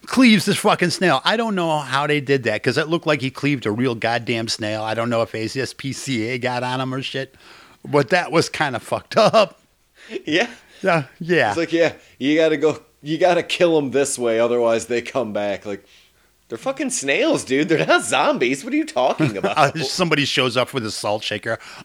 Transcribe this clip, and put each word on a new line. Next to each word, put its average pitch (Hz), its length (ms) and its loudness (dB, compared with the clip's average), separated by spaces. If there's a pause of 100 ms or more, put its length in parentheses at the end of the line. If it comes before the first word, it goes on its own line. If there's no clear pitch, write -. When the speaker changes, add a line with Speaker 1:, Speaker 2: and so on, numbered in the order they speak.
Speaker 1:
cleaves 208 400 6
this 196 140 0
fucking 180 320 2
snail. 156 340 2
I 196 140 2
don't 226 160 -2
know 165 240 0
how 139 280 -2
they 147 140 0
did 135 220 0
that, 107 200 -2
'cause 123 140 0
it 151 120 -2
looked 165 180 -2
like 151 160 0
he 131 80 -4
cleaved 139 340 -2
a 107 60 0
real 120 240 0
goddamn 113 540 -2
snail. 107 340 -4
I 110 120 -4
don't 117 140 -2
know 117 140 0
if 113 120 -6
A 110 140 -4
C 131 120 -6
S 117 120 -6
P 135 220 -10
C 113 340 -4
A 131 100 -4
got 123 260 -4
on 127 180 -4
him 131 100 -6
or 131 80 -6
shit, 135 340 -10 (500)
but 139 260 2
that 170 200 0
was 160 200 2
kinda 135 280 -2
fucked - 380 -6
up. 208 420 4 (680)
Speaker 2:
Yeah. 180 240 0 (320)
Speaker 1:
Yeah, 170 220 2 (140)
yeah. 160 300 2
Speaker 2:
It's 101 100 0
like, 160 140 -2
"Yeah, 165 220 2 (240)
you 147 180 0
gotta 160 220 4
go, 151 240 0 (200)
you 151 140 -4
gotta 170 260 4
kill 165 360 2
'em 139 140 -2
this 135 260 0
way, 117 200 2
otherwise 117 480 2
they 120 140 -2
come 117 320 -4
back." 101 320 -4
Like, 101 180 -8 (680)
they're - 80 -10
fucking 269 320 -4
snails, 165 520 0
dude. 143 280 0
They're 156 160 2
not 339 180 2
zombies. 135 600 0
What 262 100 -6
are - 20 2
you 311 100 0
talking 131 500 0
Speaker 1:
<laughs> - 20 -6
Speaker 2:
about? - 180 -2 (220)
Speaker 1:
Uh, - 60 -4
somebody 156 420 0
shows 127 320 0
up 123 160 -2
with 123 100 -4
a 104 60 -4
salt 104 340 -4
shaker. 113 340 -4 (260)